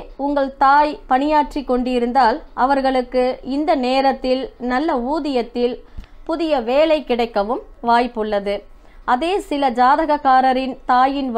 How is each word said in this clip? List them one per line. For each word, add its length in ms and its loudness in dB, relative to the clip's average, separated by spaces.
உங்கள் 260 -2
தாய் 420 4
பணியாற்றி 580 0
கொண்டிருந்தால், 800 0
அவர்களுக்கு 600 0
இந்த 140 0
நேரத்தில் 580 0
நல்ல 260 0
ஊதியத்தில் 600 -2
புதிய 320 0
வேலை 380 2
கிடைக்கவும் 540 -2
வாய்ப்புள்ளது. 680 0
அதே 200 0
சில 220 0
ஜாதகக்காரரின் 1040 2
தாயின் 480 2